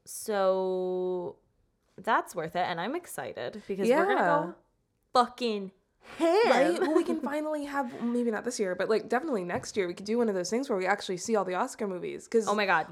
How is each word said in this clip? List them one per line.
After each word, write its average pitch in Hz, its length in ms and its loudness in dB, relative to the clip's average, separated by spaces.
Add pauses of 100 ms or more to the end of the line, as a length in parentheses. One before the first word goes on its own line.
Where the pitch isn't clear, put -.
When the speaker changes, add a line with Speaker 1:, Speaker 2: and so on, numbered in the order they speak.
Speaker 1:
So 185 1300 0 (600)
that's 247 380 0
worth 165 200 -6
it, 175 140 0
and 170 120 -4
I'm 214 140 -4
excited 202 720 -8
because 202 220 0
we're 254 160 6
gonna 403 100 2
Speaker 2:
Yeah. 185 320 4
Speaker 1:
go 175 80 -12 (600)
fucking 233 560 0 (480)
ham. 359 320 6
Speaker 2:
Right? 302 300 4
Well, 320 140 2
we 339 100 4
Speaker 1:
<laughs> 359 60 -2
Speaker 2:
can 320 100 -2
finally 302 440 -4
have, 277 380 -4
maybe 240 280 0
not 208 140 -4
this 247 160 -4
year, 185 140 0
but, 185 140 -2
like, 214 200 0
definitely 240 360 0
next 190 320 -6
year, 190 120 0
we 180 60 -6
could 190 120 -10
do 220 120 0
one 233 100 2
of 202 60 0
those 180 160 -2
things 262 180 -2
where 208 100 0
we 185 80 -2
actually 190 300 0
see 220 200 -2
all 190 80 2
the 185 100 -4
Oscar 226 320 -4
movies, 170 420 -8
'cause 220 180 2
Speaker 1:
Oh 202 80 2
my 208 120 2
God, 165 260 4